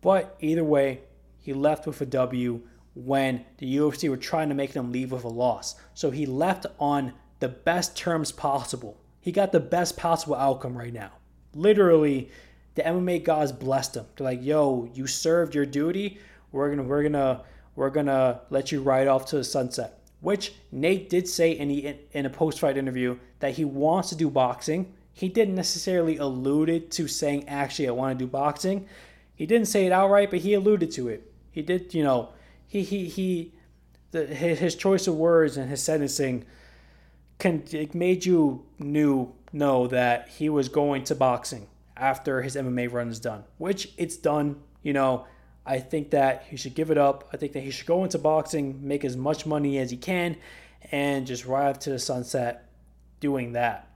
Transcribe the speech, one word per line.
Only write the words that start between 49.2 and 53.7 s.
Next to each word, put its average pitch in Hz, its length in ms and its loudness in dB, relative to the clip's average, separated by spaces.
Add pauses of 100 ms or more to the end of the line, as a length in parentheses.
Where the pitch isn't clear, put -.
money 147 320 0
as 127 120 -2
he 123 60 -8
can, 175 400 -2 (560)
and 143 340 -2
just 123 200 -8
ride 139 240 0
off 139 100 -6
to 143 100 -6
the 131 80 -4
sunset 123 720 -4 (500)
doing 131 320 -2
that. 120 440 -2